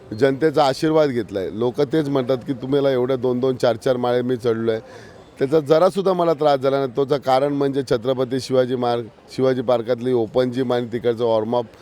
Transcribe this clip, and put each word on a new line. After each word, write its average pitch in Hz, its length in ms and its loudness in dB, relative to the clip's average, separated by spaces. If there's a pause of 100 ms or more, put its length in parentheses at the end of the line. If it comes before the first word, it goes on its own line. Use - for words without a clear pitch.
(160)
जनतेचा 135 480 2
आशीर्वाद 156 440 2
घेतला 104 320 -4
आहे. 87 180 -6
लोक 120 220 -2
तेच 147 280 0
म्हणतात 131 280 0 (100)
की 139 60 -4
तुम्हाला 135 380 0
एवढ्या 127 260 0
दोन 123 240 -2
दोन 131 160 0
चार 120 200 2
चार 127 200 0
माळे 123 260 0
मी 123 140 -2
चढलो 113 340 -2
आहे, 110 100 -2 (580)
त्याचा 139 220 2
जरासुद्धा 170 520 2
मला 170 220 2
त्रास 143 260 2
झाला 135 180 2
नाही. 135 120 -2
त्याचं 135 280 0
कारण 131 340 2
म्हणजे 139 380 -2
छत्रपती 127 500 -2
शिवाजी 127 360 0
मार्ग, 120 280 -2 (320)
शिवाजी 131 260 0
पार्कातली 120 500 -2
ओपन 123 380 0
जिम 123 220 -2
आणि 123 140 -2
तिकडचं 117 380 -4
वॉर्मअप, 113 400 0 (180)